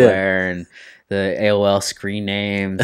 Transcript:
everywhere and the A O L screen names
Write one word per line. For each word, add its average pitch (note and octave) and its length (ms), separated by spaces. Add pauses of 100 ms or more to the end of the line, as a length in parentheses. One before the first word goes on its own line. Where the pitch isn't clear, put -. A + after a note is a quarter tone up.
everywhere F#2+ 460
and F2 160 (420)
the G2 340
A G#2+ 100
O G2+ 120
L G2 160
screen G2+ 460
names G2 580